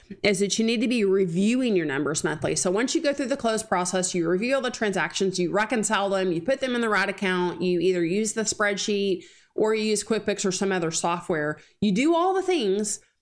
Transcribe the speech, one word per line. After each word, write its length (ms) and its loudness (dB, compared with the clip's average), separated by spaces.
is 180 2
that 200 0
you 60 4
need 160 2
to 60 0
be 160 2
reviewing 720 2
your 120 2
numbers 360 -2
monthly. 320 -2
So 140 0
once 240 0
you 80 0
go 120 0
through 140 -4
the 100 -2
close 260 -2
process, 500 -2
you 160 0
review 260 2
all 60 0
the 80 -2
transactions, 720 -2
you 120 0
reconcile 580 0
them, 220 0
you 100 -2
put 180 0
them 160 -2
in 60 0
the 80 0
right 200 2
account, 540 -2
you 160 2
either 260 2
use 280 -2
the 100 -2
spreadsheet 800 -2
or 180 2
you 100 0
use 200 0
QuickBooks 420 -2
or 60 0
some 200 0
other 200 0
software. 680 -2
You 120 2
do 240 2
all 180 2
the 100 0
things. 560 0